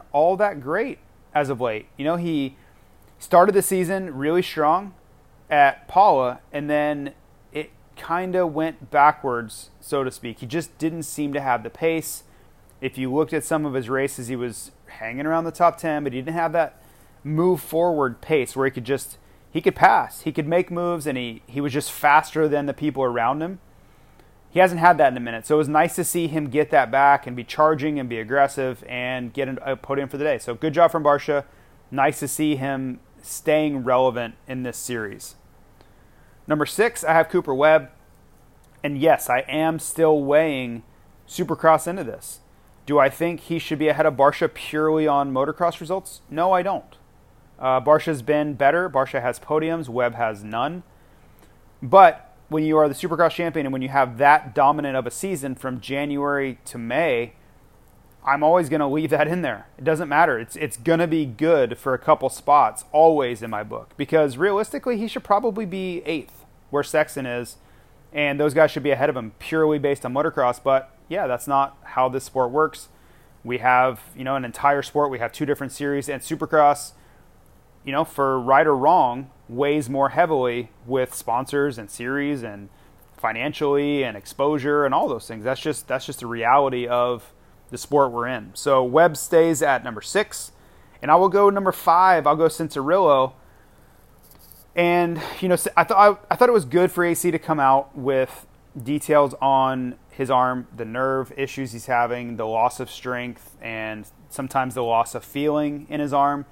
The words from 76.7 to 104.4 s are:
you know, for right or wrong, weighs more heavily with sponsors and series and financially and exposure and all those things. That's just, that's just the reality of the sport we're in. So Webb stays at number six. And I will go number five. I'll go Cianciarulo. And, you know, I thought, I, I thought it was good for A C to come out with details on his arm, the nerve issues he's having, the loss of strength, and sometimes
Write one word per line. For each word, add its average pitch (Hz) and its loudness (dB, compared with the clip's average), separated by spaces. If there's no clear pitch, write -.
you 139 -8
know, 151 0
for 135 0
right 135 4
or 147 4
wrong, 135 2
weighs 143 -2
more 139 2
heavily 127 0
with 127 -2
sponsors 131 -2
and 101 -14
series 139 -6
and 101 -14
financially 143 -2
and 110 -6
exposure 143 -2
and 131 0
all 185 0
those 120 -8
things. 110 -14
That's 131 -4
just, - -6
that's 127 -6
just - -12
the 123 -10
reality 123 2
of 120 -2
the 123 -12
sport 139 2
we're 117 -4
in. 107 -8
So 135 2
Webb 151 4
stays 165 4
at 131 0
number 110 -10
six. - -4
And 135 -4
I 156 8
will 190 6
go 202 6
number 196 0
five. 175 4
I'll 147 4
go 160 2
Cianciarulo. 147 2
And, 175 0
you 185 -2
know, 175 4
I 170 4
thought, 208 4
I, - 0
I - -6
thought 247 6
it 240 4
was 196 4
good 175 2
for 175 0
A 170 2
C 175 -2
to 165 -2
come 156 -4
out 139 2
with 131 -2
details 143 2
on 131 0
his 135 -4
arm, 127 0
the 117 -10
nerve 131 -4
issues 135 -8
he's 117 -14
having, 120 -2
the 113 -4
loss 113 -2
of 127 -10
strength, 123 -10
and 110 -10
sometimes 131 -4